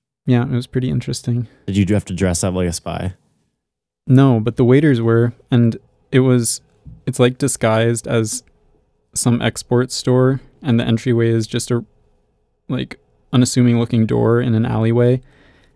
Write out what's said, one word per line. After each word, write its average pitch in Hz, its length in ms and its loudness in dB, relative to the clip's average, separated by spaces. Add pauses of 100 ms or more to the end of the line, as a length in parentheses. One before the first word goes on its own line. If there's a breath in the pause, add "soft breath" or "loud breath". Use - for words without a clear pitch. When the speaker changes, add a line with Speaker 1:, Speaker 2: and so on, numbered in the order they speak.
(260)
Speaker 1:
Yeah, 120 180 2
it 120 80 -6
was 123 160 -4
pretty 127 220 -4
interesting. 123 580 -6 (180)
Speaker 2:
Did 98 120 -4 (120)
you 104 60 2
have 95 100 -2
to - 80 -10
dress 87 300 -2
up 92 100 -2
like 90 140 -2
a 85 60 -4
spy? 85 400 -8 (960)
Speaker 1:
No, 131 320 4
but 110 160 -4
the 127 100 2
waiters 131 360 4
were, 117 320 2 (160)
and 120 280 2 (340)
it 135 100 2
was, 127 400 0 (440)
it's, - 140 -4
like, 127 180 2
disguised 117 680 -2
as 113 360 -2 (720)
some 120 280 0
export 123 500 -2
store, 131 500 0 (200)
and 117 180 0
the 120 60 -2
entryway 117 440 0
is 113 180 -2
just - 240 -6
a, 120 120 -2 (840)
like, 127 320 -8 (340)
unassuming 123 460 2
looking 113 260 0
door 117 360 0
in 123 140 -2
an 113 100 0
alleyway, 120 560 0 (540 soft breath)